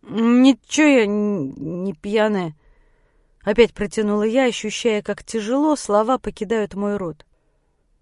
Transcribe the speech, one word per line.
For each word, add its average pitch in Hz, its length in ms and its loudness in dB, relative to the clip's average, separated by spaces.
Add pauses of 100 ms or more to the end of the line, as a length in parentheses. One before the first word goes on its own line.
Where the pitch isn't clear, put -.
«Ничего 247 840 4
я 262 180 6
н-, 208 520 -2
не 175 360 -8
пьяная», 202 600 -2 (880)
опять 214 320 2
протянула 208 500 -2
я, 240 220 2
ощущая, 214 560 -4
как - 220 -8
тяжело 262 520 0
слова 220 420 0
покидают 208 580 -6
мой 202 220 -4
рот. 170 280 -10 (760)